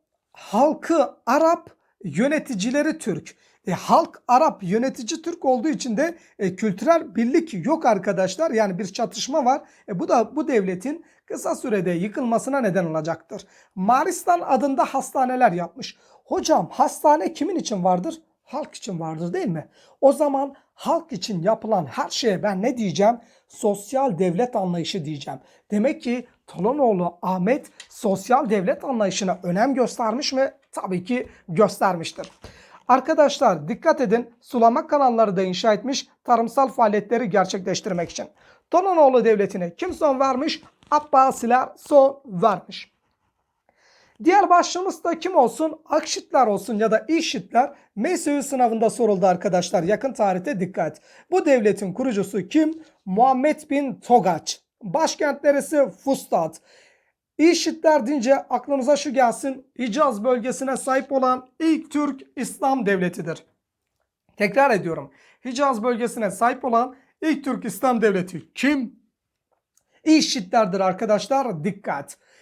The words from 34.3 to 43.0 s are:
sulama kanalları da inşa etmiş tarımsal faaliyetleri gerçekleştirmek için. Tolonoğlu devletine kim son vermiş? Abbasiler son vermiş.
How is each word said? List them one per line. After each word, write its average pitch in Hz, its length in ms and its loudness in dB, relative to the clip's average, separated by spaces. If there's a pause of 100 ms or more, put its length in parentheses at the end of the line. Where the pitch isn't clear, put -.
sulama 247 460 2
kanalları 233 500 2
da 196 60 0
inşa 185 320 0
etmiş 233 340 -4 (160)
tarımsal 233 440 2
faaliyetleri 220 640 0
gerçekleştirmek 185 800 -2
için. - 160 -12 (440)
Tolonoğlu 311 540 4
devletine 196 500 0
kim 359 180 -6
son 277 280 0
vermiş? 269 420 -2 (280)
Abbasiler 262 840 2
son 277 480 4
vermiş. 190 680 -2 (1300)